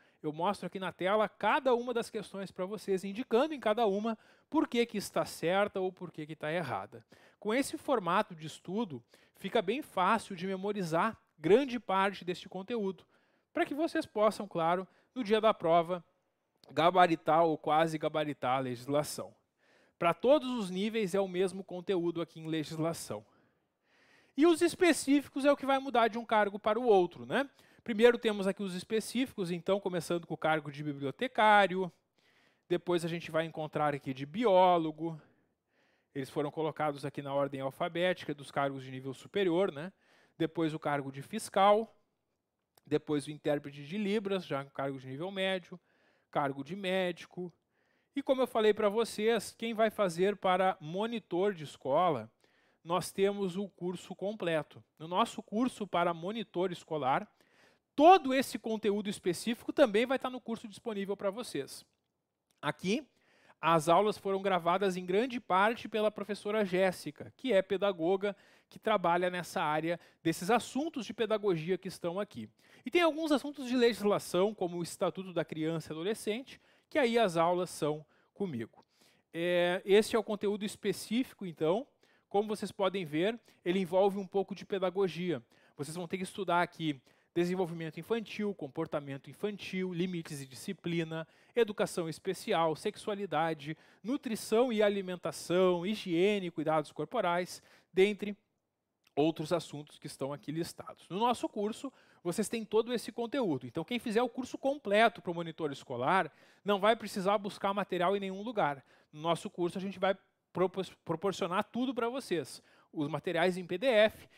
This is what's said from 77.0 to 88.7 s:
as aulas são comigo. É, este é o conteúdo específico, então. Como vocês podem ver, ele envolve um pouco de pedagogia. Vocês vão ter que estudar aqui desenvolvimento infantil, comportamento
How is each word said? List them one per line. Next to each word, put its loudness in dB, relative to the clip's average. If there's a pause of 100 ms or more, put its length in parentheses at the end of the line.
as 2
aulas 2
são -4 (300)
comigo. -8 (480)
É, 0
este 4
é 2
o -2
conteúdo -4
específico, -4
então. 0 (420)
Como 0
vocês -6
podem -2
ver, 0 (240)
ele 2
envolve 2
um -6
pouco -4
de -14
pedagogia. -2 (320)
Vocês -10
vão -8
ter -6
que -6
estudar 0
aqui -4 (340)
desenvolvimento -2
infantil, -4
comportamento -8